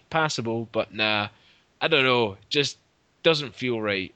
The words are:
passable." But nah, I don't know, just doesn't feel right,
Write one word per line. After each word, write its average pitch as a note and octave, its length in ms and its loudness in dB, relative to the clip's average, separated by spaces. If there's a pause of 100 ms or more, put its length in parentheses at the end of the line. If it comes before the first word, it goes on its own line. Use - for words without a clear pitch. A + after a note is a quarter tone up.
(100)
passable." A#2 640 -2
But A2 200 -2
nah, G#2+ 360 0 (520)
I D3+ 80 0
don't D3 160 2
know, A#2 320 2 (140)
just C#3+ 260 -2 (460)
doesn't D3 320 2
feel B2 260 -4
right, G2 360 -2